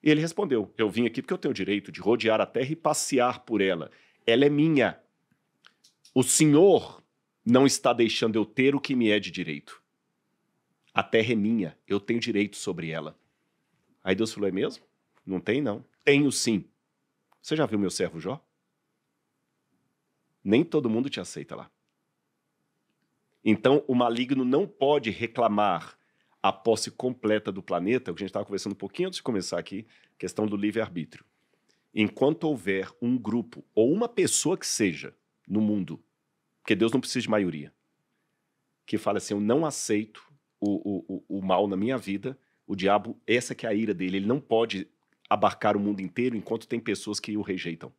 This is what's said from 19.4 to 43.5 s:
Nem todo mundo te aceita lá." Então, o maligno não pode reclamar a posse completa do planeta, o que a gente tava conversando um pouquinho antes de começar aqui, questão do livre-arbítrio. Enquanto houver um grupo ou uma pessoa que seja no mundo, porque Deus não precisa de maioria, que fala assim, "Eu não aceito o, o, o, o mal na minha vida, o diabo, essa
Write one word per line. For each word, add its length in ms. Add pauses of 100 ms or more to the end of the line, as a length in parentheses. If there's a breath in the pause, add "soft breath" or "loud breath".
Nem 200
todo 260
mundo 200
te 100
aceita 360
lá." 140 (1700)
Então, 440
o 60
maligno 500
não 240
pode 440
reclamar 880 (440)
a 100
posse 400
completa 600
do 100
planeta, 500
o 40
que 80
a 20
gente 80
tava 120
conversando 280
um 40
pouquinho 300
antes 100
de 60
começar 360
aqui, 260 (320 soft breath)
questão 300
do 80
livre-arbítrio. 680 (680)
Enquanto 520
houver 440 (120)
um 160
grupo 460 (100)
ou 180
uma 180
pessoa 480
que 80
seja 500 (320)
no 140
mundo, 420 (580)
porque 140
Deus 160
não 80
precisa 240
de 60
maioria, 420 (1120)
que 120
fala 200
assim, 160
"Eu 60
não 260
aceito 580 (360)
o, 100 (460)
o, 140
o, 100
o 20
mal 260
na 100
minha 200
vida, 400 (300)
o 80
diabo, 520
essa 260